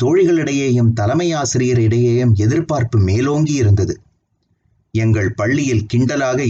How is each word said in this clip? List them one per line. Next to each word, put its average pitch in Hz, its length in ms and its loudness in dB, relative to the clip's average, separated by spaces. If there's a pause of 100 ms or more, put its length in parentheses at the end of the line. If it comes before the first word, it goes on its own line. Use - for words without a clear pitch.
தோழிகளிடையேயும் 139 880 2
தலைமை 147 420 -2
ஆசிரியரிடையேயும் 120 1000 0
எதிர்பார்ப்பு 117 640 0
மேலோங்கி 143 540 0
இருந்தது. 101 400 0 (1000)
"எங்கள் 110 400 0
பள்ளியில் 123 520 -2
கிண்டலாக 123 520 -2 (120)